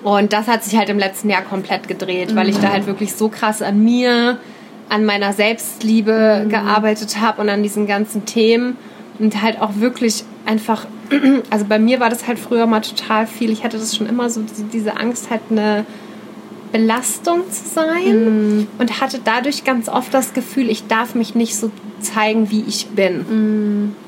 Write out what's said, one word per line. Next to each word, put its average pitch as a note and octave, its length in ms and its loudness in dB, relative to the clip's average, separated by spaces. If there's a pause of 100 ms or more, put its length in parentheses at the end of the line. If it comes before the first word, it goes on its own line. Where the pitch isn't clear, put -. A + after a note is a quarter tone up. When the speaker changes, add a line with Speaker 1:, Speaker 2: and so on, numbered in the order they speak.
Speaker 1:
Und G3+ 280 4
das G#3+ 160 0
hat A3+ 160 2
sich G3+ 140 0
halt G3+ 120 2
im G#3 100 0
letzten G3 300 -2
Jahr F#3+ 120 2
komplett F#3+ 460 -4
gedreht, F3+ 480 -4
weil G#3+ 140 4
ich G3+ 100 0
da G3+ 80 4
Speaker 2:
Mhm. G3 60 2
Speaker 1:
halt G3+ 140 0
wirklich G3+ 280 -4
so G#3+ 140 0
krass G#3+ 320 -2
an G3+ 220 2
mir, A#3+ 540 4 (520)
an A3 160 2
meiner G3+ 280 2
Selbstliebe A3 1120 2
Speaker 2:
Mhm. G#3+ 40 2
Speaker 1:
gearbeitet G#3+ 720 0
hab A3 200 0
und G#3 100 2
an G3+ 140 0
diesen G#3 240 -2
ganzen G#3 380 -2
Themen A#3 520 2 (420)
und G#3 220 2
halt A3 180 0
auch G#3+ 180 -2
wirklich A#3 460 -2 (220)
einfach, A3 400 -2 (240)
<clears throat> C#4 400 4
also G#3 180 2
bei G#3+ 120 2
mir A#3+ 200 4
war A3+ 100 2
das A#3+ 180 -4
halt A#3+ 120 -2
früher A#3 280 2
mal A3 140 2
total A3 460 -2
viel, A3 240 -2
ich G#3+ 120 -2
hatte A3 160 -4
das A3 180 -4
schon G#3+ 100 -2
immer A#3+ 220 0
so, A3+ 120 -4
die-, G#3+ 300 -8
diese G#3+ 260 -2
Angst, A#3+ 320 -4
halt A3 200 -2
eine G#3+ 360 2 (840)
Belastung B3 720 0 (100)
zu - 120 -10 (100)
sein A3+ 840 4
Speaker 2:
Mhm. G#3 80 0 (100)
Speaker 1:
und A#3+ 240 0
hatte C4 220 -2
dadurch B3 400 0
ganz B3 260 0
oft - 240 -2
das C4+ 200 2
Gefühl, B3 360 -2
ich - 180 -2
darf A#3 280 0
mich A3+ 200 -2
nicht A#3 220 0
so A3 140 -4 (300)
zeigen, A3 500 0
wie G#3+ 160 0
ich - 220 -6
bin. F#3 400 0
Speaker 2:
Mhm. G#3 680 0 (120)